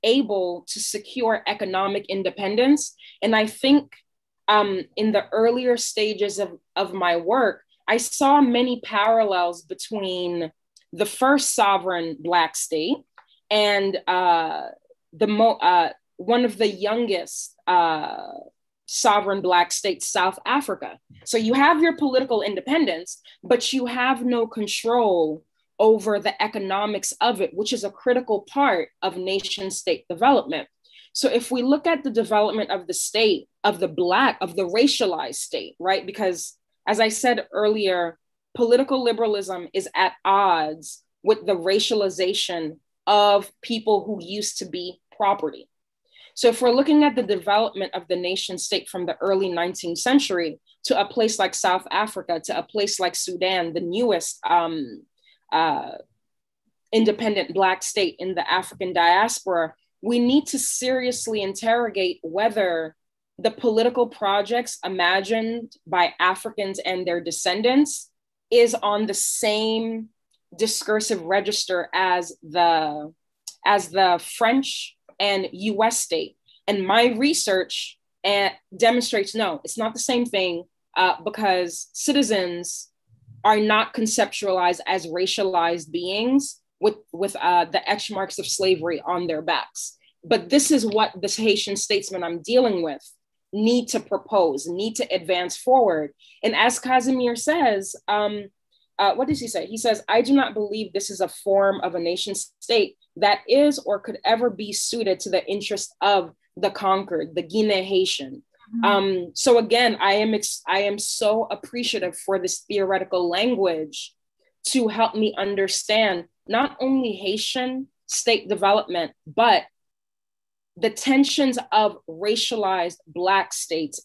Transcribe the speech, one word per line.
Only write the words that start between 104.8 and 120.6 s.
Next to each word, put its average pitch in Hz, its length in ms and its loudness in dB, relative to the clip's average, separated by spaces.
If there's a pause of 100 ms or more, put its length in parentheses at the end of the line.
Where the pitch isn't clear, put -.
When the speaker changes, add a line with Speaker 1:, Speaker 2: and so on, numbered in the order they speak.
Speaker 1:
to - 100 -8
the 185 160 0
interest 202 540 -6
of 190 320 2 (220)
the 190 140 0
conquered, 190 640 -2
the 175 80 -2
Guinea 190 420 0
Haitian." 185 600 -2 (320)
Speaker 2:
Mm-hmm. 226 100 0
Speaker 1:
Um, 196 480 2
so 240 240 4
again, 233 420 2
I 196 140 2
am 220 220 2
ex-, - 320 -6
I 190 140 0
am 202 180 -2
so 220 500 0
appreciative 208 680 -6
for 190 220 -2
this 180 220 -4
theoretical 190 680 -2
language 180 840 -2 (540)
to 247 200 2
help 220 280 0
me 214 200 0
understand 196 920 0 (220)
not 240 320 -2
only 262 340 0
Haitian 247 760 -4 (180)
state - 420 0
development, 185 640 0 (120)
but 208 380 4 (1120)